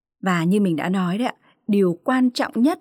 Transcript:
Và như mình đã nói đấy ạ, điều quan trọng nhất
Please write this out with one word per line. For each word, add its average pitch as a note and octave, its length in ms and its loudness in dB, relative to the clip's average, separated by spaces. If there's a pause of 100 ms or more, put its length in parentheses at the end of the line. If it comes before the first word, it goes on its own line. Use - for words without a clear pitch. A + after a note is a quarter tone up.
(220)
Và F3+ 220 0
như G3 160 2
mình F3+ 160 0
đã - 120 -4
nói F#3 300 -2
đấy A#3+ 80 -2
ạ, - 80 -6 (340)
điều G3 360 2
quan B3+ 260 2
trọng - 240 -6
nhất D4 260 0